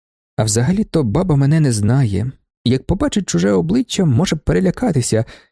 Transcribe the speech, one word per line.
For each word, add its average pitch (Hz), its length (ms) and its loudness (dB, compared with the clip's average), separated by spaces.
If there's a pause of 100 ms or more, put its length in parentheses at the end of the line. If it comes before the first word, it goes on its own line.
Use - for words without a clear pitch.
(380)
А 110 60 0
взагалі-то 135 600 0
баба 151 320 0
мене 139 240 2
не 147 120 2
знає. 107 600 0 (340)
Як 127 200 0
побачить 208 440 -2
чуже 180 220 0
обличчя, 190 540 0
може 147 300 2
перелякатися, 156 880 0 (260)